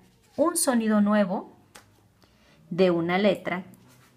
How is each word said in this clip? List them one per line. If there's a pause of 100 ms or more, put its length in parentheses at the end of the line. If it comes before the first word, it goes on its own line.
(360)
un
sonido
nuevo (1200)
de
una
letra, (540)